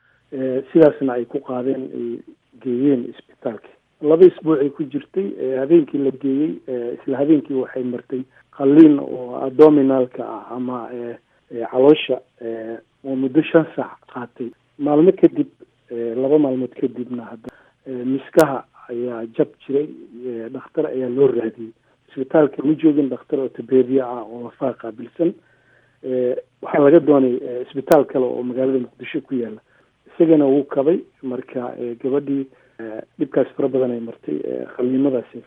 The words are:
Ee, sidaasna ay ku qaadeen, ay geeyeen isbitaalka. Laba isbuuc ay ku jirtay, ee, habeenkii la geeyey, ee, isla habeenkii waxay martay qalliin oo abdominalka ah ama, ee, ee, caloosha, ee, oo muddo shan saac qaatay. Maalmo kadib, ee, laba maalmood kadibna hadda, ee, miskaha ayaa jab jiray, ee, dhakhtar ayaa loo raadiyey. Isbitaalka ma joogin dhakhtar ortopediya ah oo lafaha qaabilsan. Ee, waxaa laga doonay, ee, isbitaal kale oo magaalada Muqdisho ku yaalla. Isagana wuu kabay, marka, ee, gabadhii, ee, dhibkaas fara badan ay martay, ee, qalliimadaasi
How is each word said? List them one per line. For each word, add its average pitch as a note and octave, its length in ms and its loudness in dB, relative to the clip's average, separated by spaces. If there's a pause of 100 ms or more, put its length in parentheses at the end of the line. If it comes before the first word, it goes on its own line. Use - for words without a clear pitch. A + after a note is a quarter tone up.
(320)
Ee, C3 360 -4
sidaasna D3 440 4
ay A#2+ 120 -4
ku C#3+ 140 -10
qaadeen, B2+ 480 -6
ay A#2+ 220 -10 (460)
geeyeen B2+ 520 -2
isbitaalka. - 600 -14 (340)
Laba E3 240 6
isbuuc D#3 340 2
ay C#3+ 100 0
ku D#3+ 140 -10
jirtay, C#3+ 480 -8
ee, C3 240 -6
habeenkii C#3+ 420 2
la C3+ 120 0
geeyey, C#3 520 -2
ee, B2 340 -8
isla C3 220 -6
habeenkii C#3+ 360 2
waxay C3 300 -4
martay B2 380 -8 (360)
qalliin D3 400 8
oo B2+ 400 -8
abdominalka C3+ 840 4
ah A2 260 -12
ama, B2 400 -8
ee, A#2+ 240 -12 (360)
ee, A#2 160 -8
caloosha, C3+ 520 2 (200)
ee, A2+ 380 -10 (260)
oo C3+ 140 -6
muddo C3+ 260 0
shan D#3+ 280 2
saac - 360 -10
qaatay. B2+ 440 -12 (240)
Maalmo D3+ 380 4
kadib, D#3 360 2 (420)
ee, A#2 240 -6
laba C3+ 240 2
maalmood C3 360 -2
kadibna A#2+ 500 -8
hadda, A2+ 240 -18 (380)
ee, B2+ 180 -10
miskaha C3+ 600 0 (240)
ayaa A#2+ 380 -8
jab A#2 280 -4 (120)
jiray, C#3+ 220 -4 (380)
ee, A#2 220 -10
dhakhtar D3 380 -6
ayaa B2+ 220 -6
loo C3 200 2
raadiyey. A2+ 420 -4 (360)
Isbitaalka C#3 580 0
ma D#3 100 2
joogin D3 340 2
dhakhtar B2+ 320 -6
ortopediya C3 680 0
ah A#2+ 180 -8
oo A#2 200 -14
lafaha A#2+ 300 -6
qaabilsan. A#2 580 -6 (720)
Ee, B2+ 320 -2 (260)
waxaa - 220 0
laga D3+ 160 8
doonay, C3+ 420 2
ee, B2 200 -10
isbitaal C#3 420 2
kale B2+ 200 -2
oo B2 180 -6
magaalada C3 360 -2
Muqdisho B2 440 -8
ku - 120 -10
yaalla. A2 260 -6 (460)
Isagana D#3+ 400 2
wuu C3+ 180 2
kabay, D3 360 0 (220)
marka, B2 560 -10
ee, A#2+ 160 -8
gabadhii, C#3 520 -4 (340)
ee, A2 200 -12 (180)
dhibkaas C#3 380 -2
fara C#3 120 -2
badan B2+ 240 -2
ay A#2 80 -8
martay, A#2 440 -10
ee, B2+ 200 -8 (120)
qalliimadaasi B2+ 720 -2